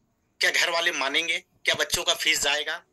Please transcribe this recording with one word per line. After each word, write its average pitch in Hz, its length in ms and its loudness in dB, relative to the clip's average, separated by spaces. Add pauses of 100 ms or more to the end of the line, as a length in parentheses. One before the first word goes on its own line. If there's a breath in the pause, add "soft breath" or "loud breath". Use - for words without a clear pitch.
(400)
क्या 180 100 4
घर 170 200 2
वाले 170 220 0
मानेंगे? 160 520 -2 (200)
क्या 165 100 2
बच्चों 156 300 -2
का 170 100 2
फीस 156 280 0
जाएगा, 151 500 -2